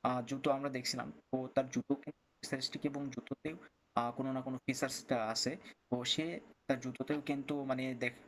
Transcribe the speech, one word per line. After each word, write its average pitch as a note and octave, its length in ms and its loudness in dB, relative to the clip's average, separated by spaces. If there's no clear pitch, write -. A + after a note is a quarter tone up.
আহ, B2+ 200 4
জুতো C3+ 280 0
আমরা C#3 200 4
দেখছিলাম, B2 400 -2
তো - 360 -4
তার C3 240 2
জুতো B2 240 2
কিন্তু - 480 -8
ফিচারিস্টিক - 440 -2
এবং C#3+ 240 -2
জুতোতেও, D#3 460 -6
আহ, A#2+ 180 2
কোনো C3+ 200 -2
না C3 80 0
কোনো C3 260 -4
ফিচার্সটা B2+ 580 0
আছে। A#2 320 0
তো B2 140 0
সে E3 360 0
তার C3 140 2
জুতোতেও C3 400 0
কিন্তু C#3 440 0
মানে C3 300 0
দেখ A#2+ 180 2